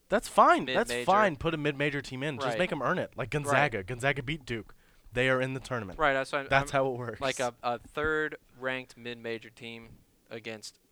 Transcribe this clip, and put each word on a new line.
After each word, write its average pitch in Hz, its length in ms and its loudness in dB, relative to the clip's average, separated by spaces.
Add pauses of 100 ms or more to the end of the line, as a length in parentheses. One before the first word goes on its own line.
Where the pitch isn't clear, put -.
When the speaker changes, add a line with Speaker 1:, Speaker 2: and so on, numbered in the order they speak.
Speaker 1:
That's 208 220 0
fine. 254 360 8
That's 156 220 2
Speaker 2:
mid-major. 120 180 -2
Speaker 1:
fine. 190 300 4
Put 160 180 -2
a 160 40 -2
mid-major 143 440 0
team 127 220 -8
in. 147 140 -4
Just 135 100 -2
Speaker 2:
Right. 117 120 0
Speaker 1:
make 180 120 0
'em 151 100 -4
earn 156 160 0
it. 135 200 -2
Like 123 80 -2
Speaker 2:
Right. 113 40 -8 (140)
Speaker 1:
Gonzaga. 135 400 0
Gonzaga 131 400 -2
beat 143 220 -6
Duke. 113 280 -8 (380)
They 127 180 2
are 131 120 4
in 131 120 -2
the 131 60 -6
tournament. 110 400 -6
Speaker 2:
Right, 147 140 4
that's 135 180 -2
what 147 120 0
I'm, 135 60 -12
Speaker 1:
That's 139 240 2
Speaker 2:
I'm 139 60 4
Speaker 1:
how 135 140 2
it 120 40 -6
works. 117 220 -8
Speaker 2:
like 135 220 -2
a, 120 200 0
a 120 180 -2
third 151 580 -4 (200)
ranked 127 380 -6
mid-major 117 540 -8
team 113 400 -16 (400)
against 110 500 -12 (120)